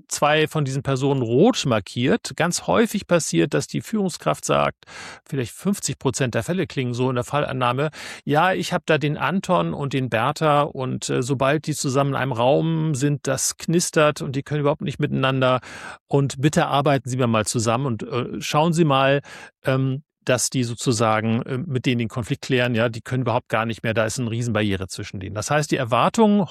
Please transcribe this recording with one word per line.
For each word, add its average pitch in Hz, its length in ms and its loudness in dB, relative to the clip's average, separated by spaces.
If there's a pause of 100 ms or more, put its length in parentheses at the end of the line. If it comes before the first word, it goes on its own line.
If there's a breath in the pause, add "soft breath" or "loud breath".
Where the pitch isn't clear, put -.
zwei 151 400 2
von 156 160 -2
diesen 135 180 -4
Personen 139 400 0
rot 127 420 4
markiert, 123 680 0
ganz - 320 -2
häufig 202 400 2
passiert, 165 480 2
dass 147 140 -2
die 139 140 -6
Führungskraft 185 640 -2
sagt, 143 420 0 (380 loud breath)
vielleicht 127 280 -6
fünfzig - 480 -4
Prozent 127 340 0
der 117 80 0
Fälle 175 240 -2
klingen 123 260 -4
so 127 160 0
in 131 60 -2
der 123 80 -2
Fallannahme, 127 680 -2 (340 loud breath)
"Ja, 160 280 4
ich 185 200 -4
habe 175 120 -2
da 156 140 4
den 147 180 -2
Anton 170 580 0
und 139 180 -6
den 131 180 -2
Bertha 143 520 2
und, 131 460 -4
äh, 135 140 0
sobald 139 460 0
die 151 80 -2
zusammen 139 380 0
in - 20 -4
einem 131 160 -2
Raum 156 640 2
sind, 143 320 0
das - 300 -2
knistert 160 640 2
und 151 120 -4
die 135 80 -4
können 147 200 -4
überhaupt 143 200 0
nicht - 160 -6
miteinander 135 220 0 (840 loud breath)
und 139 340 0
bitte 151 260 2
arbeiten 139 400 2
Sie 127 120 -4
mal 113 260 4
zusammen 117 400 0
und, 113 200 -4
äh, - 360 -6
schauen 156 320 2
Sie 170 120 4
mal, 139 360 4 (460 loud breath)
ähm, 135 360 0 (220)
dass 127 240 0
die 127 160 -2
sozusagen, 113 800 0
äh, 131 160 -6
mit 127 260 -4
denen 127 140 2
den 113 100 -2
Konflikt 123 320 -6
klären, 123 340 0
ja, 113 140 2
die 113 140 -10
können 131 220 -2
überhaupt 120 260 -2
gar 113 160 0
nicht 113 160 -8
mehr, 117 100 0
da 110 140 2
ist 110 120 -4
eine 120 120 -2
Riesenbarriere 107 580 0
zwischen - 320 -12
denen." 95 140 -10
Das 107 160 -4
heißt, 147 200 0
die 165 60 0
Erwartungen 170 760 4